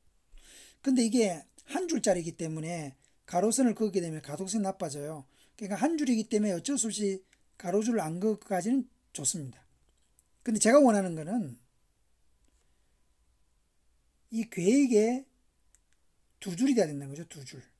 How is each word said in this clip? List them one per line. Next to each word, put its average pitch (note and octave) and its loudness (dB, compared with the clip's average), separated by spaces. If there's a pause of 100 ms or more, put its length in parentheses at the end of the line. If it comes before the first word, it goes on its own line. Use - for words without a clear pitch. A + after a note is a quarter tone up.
(840)
근데 C4 4
이게 G#3+ 2 (200)
한 F#4 -4
줄짜리이기 F3+ 0
때문에 D#3+ -8 (300)
가로선을 A3 2
그게 G3 -2
되면 D#3+ -6
가독성이 F#3+ -6
나빠져요. D3+ -6 (320)
그러니까 G3+ -6
한 D4 0
줄이기 A#3 0
때문에 G#3 0
어쩔 A3 -2
수 A3+ -2
없이 G3 -4 (340)
가로줄을 G#3+ 0
안 E3 -4
그을까지는 G#3 -2 (240)
좋습니다. C#3 -6 (800)
근데 A3 0
제가 A#3+ 8
원하는 G3+ 4
거는 D#3 -6 (2750)
이 A3 -6
계획에 A#3+ 2 (1120)
두 F3 -10
줄이 C4 2
돼야 G3+ 4
된다는 C#3+ -8
거죠. E3 -16
두 C#3+ -18
줄. B2+ -18 (180)